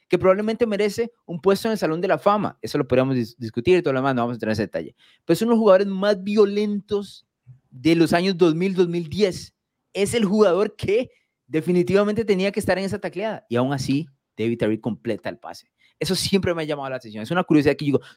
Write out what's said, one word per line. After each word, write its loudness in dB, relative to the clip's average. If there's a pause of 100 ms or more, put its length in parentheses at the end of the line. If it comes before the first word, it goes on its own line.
que 2
probablemente 2
merece -2 (140)
un -10
puesto 2
en 0
el -2
Salón -2
de 0
la 2
Fama. 0
Eso -4
lo -2
podríamos 2
dis-, -2
discutir 0
y 0
todo 0
lo 0
demás, 0
no 0
vamos -2
a -8
entrar -4
en 2
ese 0
detalle. -8 (280)
Pero 2
es -2
uno 0
de 2
los 2
jugadores 6
más -2
violentos 0 (440)
de 0
los 2
años 2
dos 4
mil, -2
dos 2
mil -6
diez. -4 (380)
Es -2
el 0
jugador 2
que -2 (360)
definitivamente 0
tenía 0
que -6
estar 0
en -4
esa -6
tacleada. -8
Y -4
aún 0
así, -2 (280)
David -4
Tyree 0
completa -6
el -12
pase. -20 (300)
Eso -4
siempre 0
me -4
ha -8
llamado -6
la -8
atención. -12
Es -8
una 0
curiosidad 4
que -8
yo 2
digo, -20 (160)